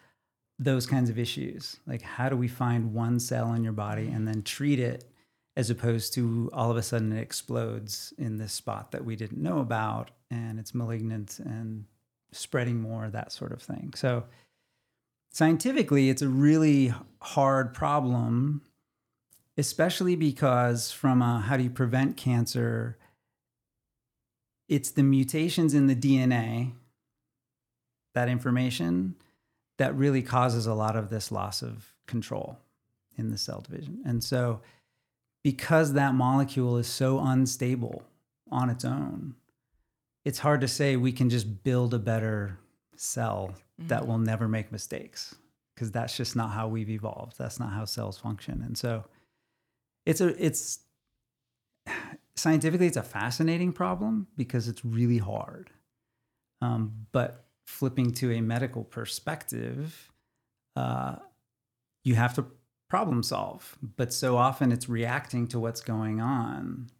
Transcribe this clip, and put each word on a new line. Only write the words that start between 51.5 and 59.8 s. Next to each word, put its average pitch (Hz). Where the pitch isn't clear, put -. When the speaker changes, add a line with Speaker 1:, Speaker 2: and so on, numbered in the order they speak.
Speaker 1:
scientifically, 160
it's 160
a 110
fascinating 165
problem 190
because 120
it's -
really 117
hard. -
Um, 110
but -
flipping 127
to 123
a 113
medical 120
perspective, -